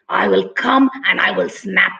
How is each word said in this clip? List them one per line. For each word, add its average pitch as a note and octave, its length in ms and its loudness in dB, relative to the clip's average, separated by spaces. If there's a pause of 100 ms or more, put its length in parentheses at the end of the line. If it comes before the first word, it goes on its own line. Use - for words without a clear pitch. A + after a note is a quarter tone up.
I G3 180 0
will F#3+ 220 2
come C4+ 400 2 (160)
and F#3+ 140 0
I F#3 120 0
will F#3 180 -2
snap F#3+ 500 -2